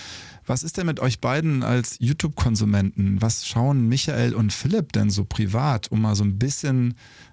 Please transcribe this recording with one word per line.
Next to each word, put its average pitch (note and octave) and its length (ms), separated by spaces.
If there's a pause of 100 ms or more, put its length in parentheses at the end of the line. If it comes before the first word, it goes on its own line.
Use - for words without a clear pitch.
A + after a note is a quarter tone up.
(460)
Was - 160
ist D#3+ 140
denn F#3 100
mit D#3+ 140
euch A#2+ 200
beiden C#3 420
als A#2+ 360
YouTube-Konsumenten? G#2 1200
Was A2+ 260
schauen B2 420
Michael A#2+ 460
und G#2+ 180
Philipp F3 400
denn G#2 180
so G2 140
privat, A2+ 640
um A2 120
mal A2 120
so G#2 100
ein G2 140
bisschen B2+ 560 (380)